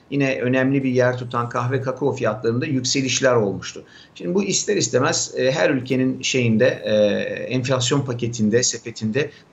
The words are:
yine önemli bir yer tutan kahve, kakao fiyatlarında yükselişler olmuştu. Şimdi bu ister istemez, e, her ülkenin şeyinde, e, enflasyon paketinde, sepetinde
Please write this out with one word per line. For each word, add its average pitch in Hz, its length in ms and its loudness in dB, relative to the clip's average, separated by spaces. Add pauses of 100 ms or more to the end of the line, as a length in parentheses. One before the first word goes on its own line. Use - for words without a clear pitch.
yine 139 320 0
önemli 131 420 2
bir 131 60 0
yer 123 280 2
tutan 120 320 -4
kahve, 120 320 -2
kakao 131 340 -2
fiyatlarında 117 500 0
yükselişler 131 680 0
olmuştu. 95 480 -2 (320)
Şimdi 175 200 -4
bu 202 80 2
ister 196 340 -2
istemez, 147 600 0
e, 127 140 2
her 170 180 2
ülkenin 131 520 0
şeyinde, 120 440 2
e, - 280 0 (500)
enflasyon 127 580 0
paketinde, 120 600 0
sepetinde 117 680 -4 (220)